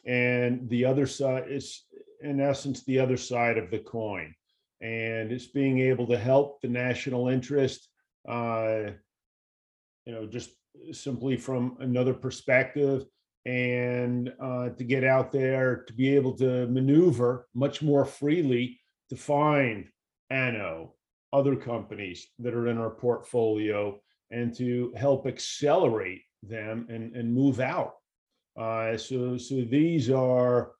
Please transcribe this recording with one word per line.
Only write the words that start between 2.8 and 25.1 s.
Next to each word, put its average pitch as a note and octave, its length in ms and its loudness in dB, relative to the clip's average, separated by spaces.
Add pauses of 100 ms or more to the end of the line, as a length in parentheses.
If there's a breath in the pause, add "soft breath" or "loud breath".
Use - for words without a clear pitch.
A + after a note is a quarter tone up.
the C3 140 2
other B2+ 200 2
side A#2+ 400 0
of F#2 120 -6
the G#2+ 100 -4
coin. G2 540 -8 (460)
And A2+ 520 -6
it's B2 160 -10
being C3+ 320 2
able B2+ 260 2
to A#2+ 100 2
help C3 460 2
the B2 60 -6
national B2 600 -2
interest, C3 600 0 (380)
uh, A2+ 680 -2 (1120)
you A#2 80 -12
know, A2 120 -10
just A#2 240 -10 (420)
simply C3+ 440 -4
from B2+ 440 -4
another B2+ 340 2
perspective, C3+ 920 0 (400)
and, B2 880 -2 (100)
uh, B2 280 -4
to - 140 -10
get C3 200 2
out C3 280 4
there, C3 540 2
to A2+ 60 -20
be C3 220 2
able C3 240 4
to B2+ 300 2
maneuver C3 880 4
much C#3 280 -2
more C#3+ 240 4
freely, C3+ 720 0 (300)
to B2+ 60 -8
find C#3+ 720 2 (420)
Anno, G#2 640 -4 (400)
other C#3 220 4
companies G#2+ 720 -8 (100)
that A#2+ 160 -4
are A#2+ 140 0
in A#2 100 -2
our A2+ 120 -4
portfolio, G#2+ 1080 -2 (300)
and A#2 260 -4
to B2 400 -2
help C3+ 300 2